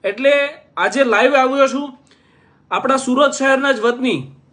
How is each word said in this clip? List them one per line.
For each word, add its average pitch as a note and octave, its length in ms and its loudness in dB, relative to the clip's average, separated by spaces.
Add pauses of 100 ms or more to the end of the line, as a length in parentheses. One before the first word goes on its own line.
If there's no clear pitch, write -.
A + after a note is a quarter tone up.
એટલે A#3 280 0 (440)
આજે G#3 280 0
લાઈવ A#3+ 320 2
આવ્યો C4 320 2
છું C4+ 300 -8 (720)
આપણા B3+ 260 -2
સુરત C4 360 0
શહેરના C4+ 400 0
જ A3 80 -2
વતની A#3+ 380 -2 (340)